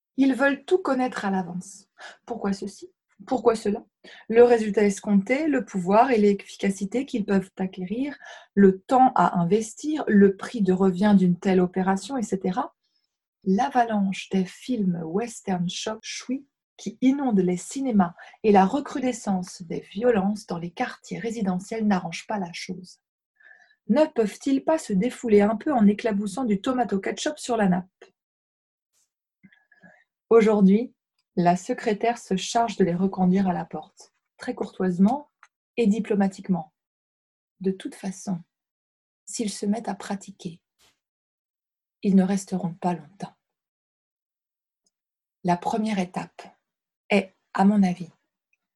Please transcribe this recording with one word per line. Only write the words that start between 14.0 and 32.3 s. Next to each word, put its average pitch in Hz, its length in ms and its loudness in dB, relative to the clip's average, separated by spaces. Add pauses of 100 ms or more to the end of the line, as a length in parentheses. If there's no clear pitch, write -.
des 190 140 0
films 185 600 -4
western 180 640 -4
shock 220 340 -8
shui - 440 -10 (300)
qui - 240 -12
inonde 262 400 2
les 180 160 0
cinémas 214 580 -2 (280)
et 220 100 4
la 190 140 8
recrudescence 240 960 -4
des 170 180 -10
violences 208 680 -2
dans 175 120 -8
les 175 120 -8
quartiers - 480 -10
résidentiels 214 680 -4
n'arrange 175 400 -2
pas 214 120 -6
la 170 140 -8
chose. - 480 -14 (880)
Ne 285 160 4
peuvent-ils 269 600 -2
pas 320 140 2
se 220 140 -6
défouler 208 480 2
un 208 160 2
peu 302 160 -4
en 220 140 4
éclaboussant 214 580 0
du 208 160 0
tomate 254 320 -2
au 196 80 -2
ketchup 302 380 -6
sur 240 180 -4
la 202 120 2
nappe ? - 360 -4 (2250)
Aujourd'hui, 214 640 4 (440)
la 175 200 2
secrétaire 233 640 -4
se - 180 -4